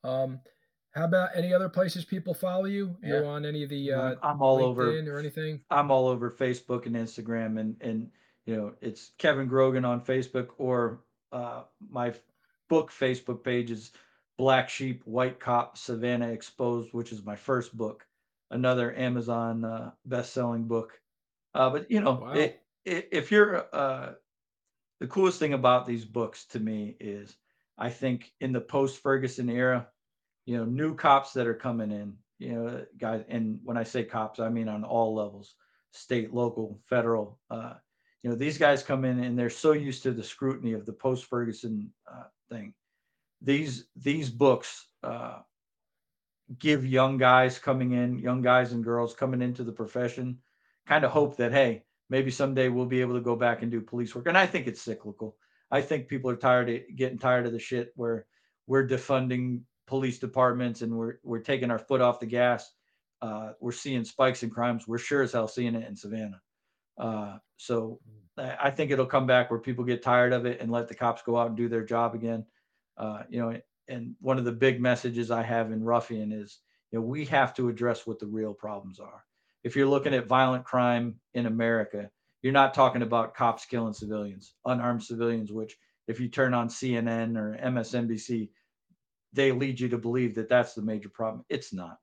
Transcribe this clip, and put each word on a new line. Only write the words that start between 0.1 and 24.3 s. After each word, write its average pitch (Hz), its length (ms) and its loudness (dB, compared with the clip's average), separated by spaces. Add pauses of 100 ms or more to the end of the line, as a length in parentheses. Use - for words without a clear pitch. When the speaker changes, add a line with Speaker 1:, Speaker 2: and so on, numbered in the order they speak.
Speaker 1:
how 156 120 -2
about 180 300 4
any 180 180 0
other 185 160 4
places 180 360 0
people 180 300 -4
follow 185 300 -2
you? 196 380 -4
Speaker 2:
Yeah. - 60 -8
Speaker 1:
You're 147 180 2
on 147 180 -6
any 151 200 -4
of 139 40 -10
the, 139 240 -4
Speaker 3:
I'm, 131 80 0
Speaker 1:
uh, 131 220 0
Speaker 3:
I'm 147 200 0
all 131 200 6
over 123 300 2
Speaker 1:
LinkedIn 156 160 -4
or 143 100 -8
anything? 151 420 -6 (100)
Speaker 3:
I'm 143 200 4
all 131 180 4
over 123 220 -2
Facebook 123 560 -2
and 117 80 -4
Instagram, 113 640 -4
and, 110 220 -4
and, 113 300 -4 (360)
you 113 100 -2
know, 107 240 -6
it's - 380 -10
Kevin 135 300 2
Grogan 131 360 4
on 120 160 0
Facebook, 127 580 -2
or, 123 420 0 (320)
uh, 120 320 -8 (260)
my 123 180 -4
f-, 117 120 -8 (480)
book 160 240 2
Facebook 127 500 -2
page 120 300 -2
is 107 180 -10 (480)
Black 131 300 4
Sheep, 131 360 -6
White 127 360 -2
Cop, 120 360 0
Savannah 120 520 -2
Exposed, 117 640 -4
which 117 180 -6
is 107 140 -12
my 104 100 -8
first 120 420 -4
book, 107 300 -6 (460)
another 123 420 2
Amazon, 117 680 -2
uh, 113 260 -6 (140)
best-selling 120 640 -2
book. 113 320 -2 (540)
Uh, 131 160 6
but, 147 200 -4
you 214 100 4
know, 127 220 2
Speaker 1:
Wow. 123 120 -10
Speaker 3:
it, - 280 0 (220)
it, 180 260 -4
if 156 220 -2
you're, 208 420 6
uh, 135 380 -2 (880)